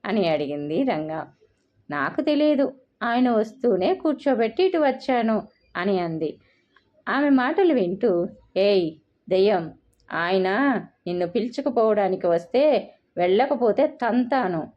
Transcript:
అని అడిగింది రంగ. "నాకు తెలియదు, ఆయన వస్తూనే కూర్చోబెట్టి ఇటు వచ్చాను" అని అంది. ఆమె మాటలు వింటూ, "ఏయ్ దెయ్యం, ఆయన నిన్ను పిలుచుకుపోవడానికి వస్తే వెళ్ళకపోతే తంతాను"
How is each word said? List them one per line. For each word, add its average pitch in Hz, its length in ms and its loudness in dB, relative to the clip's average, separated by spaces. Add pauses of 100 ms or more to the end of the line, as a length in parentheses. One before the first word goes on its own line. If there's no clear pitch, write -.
అని 202 220 0
అడిగింది 147 560 -2
రంగ. 156 400 -4 (640)
"నాకు 147 320 -4
తెలియదు, 294 520 2 (300)
ఆయన 247 260 2
వస్తూనే 220 640 0
కూర్చోబెట్టి 269 720 0
ఇటు 370 140 2
వచ్చాను" 247 720 0 (280)
అని 185 240 0
అంది. 160 380 -4 (720)
ఆమె 277 200 0
మాటలు 294 440 2
వింటూ, 185 540 0 (300)
"ఏయ్ 190 340 2 (380)
దెయ్యం, 185 440 0 (400)
ఆయన 185 360 0 (580)
నిన్ను 175 200 -2
పిలుచుకుపోవడానికి 220 1000 0
వస్తే 208 640 0 (240)
వెళ్ళకపోతే 233 720 2
తంతాను" 233 880 -2